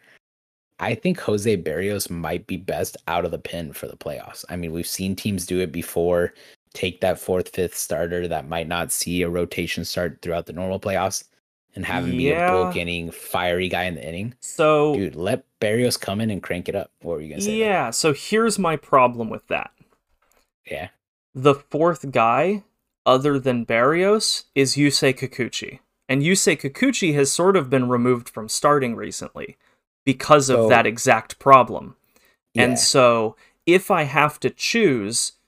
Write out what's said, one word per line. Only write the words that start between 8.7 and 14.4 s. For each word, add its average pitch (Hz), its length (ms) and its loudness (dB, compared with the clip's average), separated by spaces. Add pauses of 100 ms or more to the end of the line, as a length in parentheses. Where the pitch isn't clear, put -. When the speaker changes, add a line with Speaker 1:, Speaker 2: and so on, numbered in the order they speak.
Speaker 1:
see 87 300 -2
a 85 80 0
rotation 87 560 -4
start 87 360 -6
throughout 82 240 -6
the - 80 -14
normal 92 260 -6
playoffs 95 460 -4 (500)
and 95 100 -8
have 90 200 -4
him 87 120 -2
be 139 120 0
a 151 60 0
Speaker 2:
Yeah. 175 160 0
Speaker 1:
bulk 175 240 0
inning, 85 360 -6
fiery 90 580 -2
guy 90 140 -2
in 90 120 -4
the 65 120 -12
inning. 95 340 -8